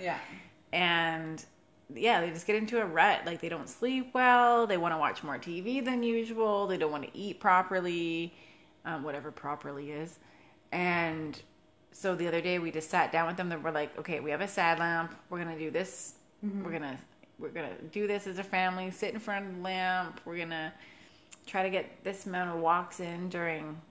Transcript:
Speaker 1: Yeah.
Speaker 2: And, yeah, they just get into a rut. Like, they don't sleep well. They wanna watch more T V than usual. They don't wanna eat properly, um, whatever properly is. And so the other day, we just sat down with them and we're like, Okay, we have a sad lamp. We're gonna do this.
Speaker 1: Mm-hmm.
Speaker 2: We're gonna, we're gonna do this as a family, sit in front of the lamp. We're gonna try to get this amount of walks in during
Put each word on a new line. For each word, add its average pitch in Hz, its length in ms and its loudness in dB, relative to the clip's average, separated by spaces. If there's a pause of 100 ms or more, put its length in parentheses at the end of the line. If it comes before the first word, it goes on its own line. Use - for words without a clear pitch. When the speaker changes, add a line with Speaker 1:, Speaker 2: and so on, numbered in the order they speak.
Speaker 1:
Yeah. 170 160 -2 (540)
Speaker 2:
And, 165 720 2 (500)
yeah, 185 260 6
they 170 100 0
just 165 180 -8
get 208 80 4
into 220 260 0
a - 20 0
rut. 175 420 6
Like, 170 140 -4
they 165 80 -4
don't 160 200 -6
sleep 254 440 -2
well. 240 540 8
They 202 100 2
wanna 170 220 2
watch 143 240 0
more 151 160 -6
T 175 220 -8
V 240 180 -2
than 247 240 0
usual. 226 640 2
They 190 100 0
don't 156 140 0
wanna 147 240 -6
eat 196 240 -8
properly, 175 960 2 (500)
um, 160 200 -6
whatever 147 260 -6
properly 143 640 -8
is. 156 260 -8 (540)
And 165 680 2 (520)
so 185 240 0
the 170 100 0
other 170 140 2
day, 180 180 0
we 165 140 -2
just 160 180 -4
sat 170 220 4
down 165 160 4
with 175 80 -2
them 180 160 -2
and 156 100 -4
we're 160 80 0
like, 151 300 -2
Okay, 156 180 -4
we 147 140 -4
have 147 80 0
a 196 80 -2
sad 165 320 4
lamp. 170 340 0 (160)
We're 180 80 -6
gonna 165 180 -4
do 156 140 -4
this. - 440 -4 (300)
Speaker 1:
Mm-hmm. 196 200 -4
Speaker 2:
We're 170 80 -6
gonna, 143 260 -6 (400)
we're 160 120 -8
gonna 160 260 -8 (160)
do 208 160 -2
this 202 180 -2
as 185 140 -6
a 196 40 -4
family, 185 460 0
sit 185 240 -4
in 220 60 -8
front 202 260 -4
of 185 80 -8
the 180 80 -8
lamp. 185 640 -2
We're 170 140 -8
gonna 165 340 -4 (720)
try 190 160 0
to 190 80 2
get - 340 -4
this 190 220 -6
amount 180 280 -2
of 165 80 -2
walks 175 380 2
in 175 280 -6
during 160 520 -4 (100)